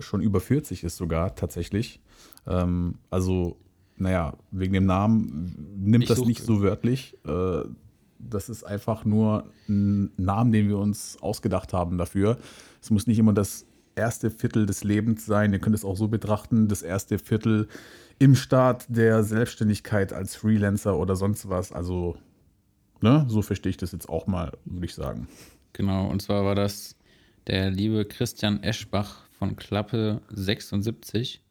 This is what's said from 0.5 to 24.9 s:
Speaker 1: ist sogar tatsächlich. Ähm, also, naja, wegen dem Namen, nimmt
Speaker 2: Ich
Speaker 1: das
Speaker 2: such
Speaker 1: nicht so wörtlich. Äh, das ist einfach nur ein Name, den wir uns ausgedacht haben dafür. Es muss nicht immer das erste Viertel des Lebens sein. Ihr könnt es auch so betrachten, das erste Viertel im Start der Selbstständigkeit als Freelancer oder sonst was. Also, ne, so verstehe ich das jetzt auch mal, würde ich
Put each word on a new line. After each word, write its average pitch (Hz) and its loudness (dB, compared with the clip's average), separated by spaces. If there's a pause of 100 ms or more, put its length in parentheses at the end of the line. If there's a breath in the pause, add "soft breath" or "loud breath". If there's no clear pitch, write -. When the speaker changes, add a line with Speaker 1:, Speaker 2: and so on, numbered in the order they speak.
Speaker 1:
ist 85 -6
sogar 82 -2
tatsächlich. - -4 (460 loud breath)
Ähm, 87 0 (120)
also, 92 -2 (380)
naja, 92 -2 (160)
wegen 95 -2
dem 95 4
Namen, 92 0
nimmt 110 4
Speaker 2:
Ich - -4
Speaker 1:
das 120 4
Speaker 2:
such 123 0
Speaker 1:
nicht 117 0
so 110 2
wörtlich. 113 0 (100)
Äh, 87 -2 (560)
das 110 -8
ist 110 -12
einfach 104 -4
nur 107 2 (160)
ein 101 2
Name, 101 2
den 104 4
wir 104 2
uns 101 -2
ausgedacht 95 -2
haben 90 0
dafür. 98 0 (460 loud breath)
Es - -6
muss 104 2
nicht 110 4
immer 110 8
das 101 0 (280)
erste 113 -2
Viertel 110 0
des 98 -4
Lebens 107 0
sein. 104 2
Ihr 95 0
könnt 107 2
es 104 -4
auch 95 -4
so 107 -2
betrachten, 107 0
das 101 -2
erste 95 -4
Viertel 110 0 (500 loud breath)
im 135 8
Start 127 2
der 113 4
Selbstständigkeit 107 0
als - -8
Freelancer 104 2
oder 92 0
sonst 101 -2
was. 92 -4
Also, 87 -4 (840)
ne, 139 6
so 107 2
verstehe 95 -4
ich - -6
das 90 -6
jetzt 80 -12
auch 80 -4
mal, 87 -4 (140)
würde 90 -8
ich - -10